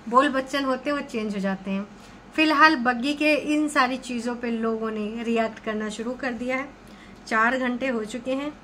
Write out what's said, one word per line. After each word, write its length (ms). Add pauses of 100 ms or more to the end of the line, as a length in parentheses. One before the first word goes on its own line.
बोल 200
बच्चन 360
होते 240
हैं 80
वो 60
change 320
हो 40
जाते 320
हैं। 160 (480)
फिलहाल 400
बग्गी 380
के 200
इन 340
सारी 300
चीज़ों 380
पे 160
लोगों 400
ने 320
रिएक्ट 360
करना 300
शुरू 220
कर 220
दिया 240
है। 120 (580)
चार 300
घंटे 300
हो 180
चुके 280
हैं 200 (100)